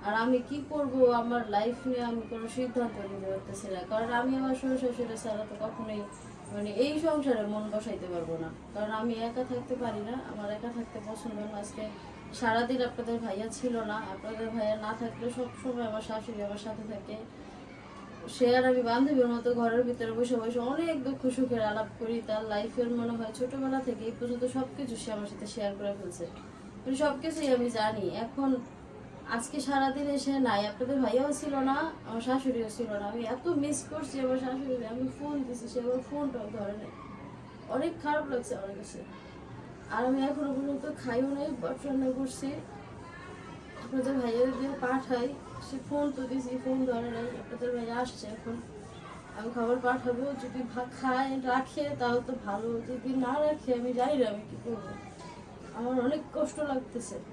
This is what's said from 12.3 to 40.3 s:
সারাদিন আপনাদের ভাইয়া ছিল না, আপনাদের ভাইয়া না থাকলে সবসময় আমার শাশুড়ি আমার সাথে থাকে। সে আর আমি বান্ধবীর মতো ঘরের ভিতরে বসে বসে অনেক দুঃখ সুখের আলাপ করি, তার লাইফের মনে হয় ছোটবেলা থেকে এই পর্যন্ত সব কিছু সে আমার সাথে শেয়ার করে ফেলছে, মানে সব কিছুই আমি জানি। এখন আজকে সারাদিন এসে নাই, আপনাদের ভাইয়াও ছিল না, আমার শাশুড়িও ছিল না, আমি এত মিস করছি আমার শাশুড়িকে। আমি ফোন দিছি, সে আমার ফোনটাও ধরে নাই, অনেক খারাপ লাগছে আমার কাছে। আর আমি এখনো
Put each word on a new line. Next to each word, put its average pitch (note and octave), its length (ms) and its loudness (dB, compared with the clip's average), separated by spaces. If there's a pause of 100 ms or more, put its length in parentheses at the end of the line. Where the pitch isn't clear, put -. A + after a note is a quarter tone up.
সারাদিন A#3+ 480 4
আপনাদের A#3 360 -2
ভাইয়া G#3+ 240 -2 (100)
ছিল B3 160 0 (160)
না, G#3+ 60 -2 (180)
আপনাদের A3 320 -6 (100)
ভাইয়া G#3+ 200 2 (100)
না A3 140 -2
থাকলে A#3 260 -4 (120)
সবসময় A#3+ 520 -2
আমার A3 180 -4
শাশুড়ি A3 400 -4
আমার G3+ 180 -6
সাথে G#3+ 260 -6
থাকে। G3+ 240 -8 (1160)
সে B3+ 120 6 (100)
আর B3+ 140 8
আমি B3+ 200 6
বান্ধবীর C4 440 8
মতো A#3 140 2 (120)
ঘরের A#3 280 6
ভিতরে A3+ 300 0
বসে B3 240 4
বসে A#3+ 160 0 (140)
অনেক D#4+ 240 2 (100)
দুঃখ C4+ 160 -2 (140)
সুখের B3 340 4
আলাপ G#3+ 180 0 (120)
করি, A#3 160 0 (120)
তার G#3+ 140 2 (100)
লাইফের A3+ 360 2 (120)
মনে A#3 180 0
হয় A3 200 -2
ছোটবেলা C4 480 0
থেকে A3 220 -2
এই A3+ 100 -4
পর্যন্ত A#3+ 260 0 (120)
সব C4 100 2 (100)
কিছু B3 260 -4
সে A#3 140 -6
আমার G#3 160 -4
সাথে G#3 220 -8
শেয়ার G3+ 240 0
করে G3+ 200 0
ফেলছে, F3 280 -6 (560)
মানে C4 200 0
সব C#4+ 200 6
কিছুই D#4 340 0
আমি A#3+ 120 4 (100)
জানি। G#3+ 260 2 (220)
এখন C4+ 240 2 (840)
আজকে - 220 -2 (100)
সারাদিন C#4 380 4 (100)
এসে C4+ 160 2 (160)
নাই, G3+ 220 6
আপনাদের B3+ 340 0
ভাইয়াও B3+ 260 6 (100)
ছিল D4 140 -2 (140)
না, C4+ 80 4 (320)
আমার A3+ 200 -2
শাশুড়িও B3 480 2
ছিল A3+ 140 -2 (100)
না, G3+ 120 -4
আমি A#3 100 -2 (120)
এত B3+ 100 -8 (180)
মিস D4 160 2 (140)
করছি D4 320 -4
আমার B3+ 200 4
শাশুড়িকে। B3+ 500 -2
আমি B3+ 100 0 (120)
ফোন D4 180 -4 (120)
দিছি, A#3+ 260 -6
সে B3 140 0
আমার B3+ 220 2
ফোনটাও C4 380 -2 (100)
ধরে G#3 240 -2
নাই, G#3+ 120 -10 (840)
অনেক D#4+ 180 2 (100)
খারাপ D4+ 300 2
লাগছে A#3+ 280 0
আমার G3 180 -6
কাছে। - 200 -12 (960)
আর A3+ 140 2
আমি C4+ 200 4
এখনো C#4 280 0